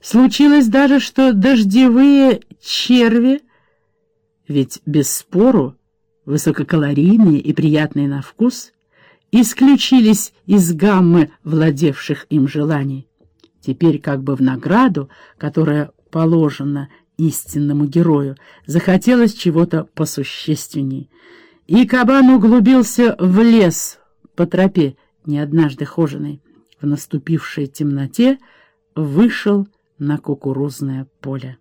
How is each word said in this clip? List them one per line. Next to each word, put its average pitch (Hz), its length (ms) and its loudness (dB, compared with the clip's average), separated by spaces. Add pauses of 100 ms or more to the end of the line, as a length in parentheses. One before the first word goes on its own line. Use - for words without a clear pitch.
Случилось 269 640 4
даже, 269 320 2
что 262 320 0
дождевые 254 1080 4 (180)
черви, 240 800 0 (1080)
ведь 139 360 -4
без 147 240 -2
спору 190 680 0 (480)
высококалорийные 151 1120 0
и 156 140 -4
приятные 151 540 -2
на 139 140 -6
вкус, - 520 -6 (580)
исключились 247 1000 2 (120)
из 180 280 2
гаммы 175 580 2 (120)
владевших 151 840 -2
им 143 180 0
желаний. 139 600 -6 (540)
Теперь, 160 380 -2
как 139 240 -6
бы 135 120 -4
в 127 60 -6
награду, 147 680 -2 (280)
которая 151 540 -4 (180)
положена 143 800 -4 (280)
истинному 147 680 -4
герою, 143 500 -2 (300)
захотелось 202 680 0
чего-то 165 600 -2
посущественней. 139 1160 -8 (580)
И 220 180 2
кабан 254 460 2
углубился 240 880 4
в 185 220 2
лес 226 580 2 (360)
по 175 100 0
тропе, 185 520 0 (280)
не 147 140 -4
однажды 147 460 -2
хоженой. 147 560 -6 (400)
В 147 60 -6
наступившей 147 800 -6
темноте 147 720 -2 (560)
вышел 202 720 -2 (320)
на 147 180 -4
кукурузное 135 920 -8 (140)
поле. 131 400 -12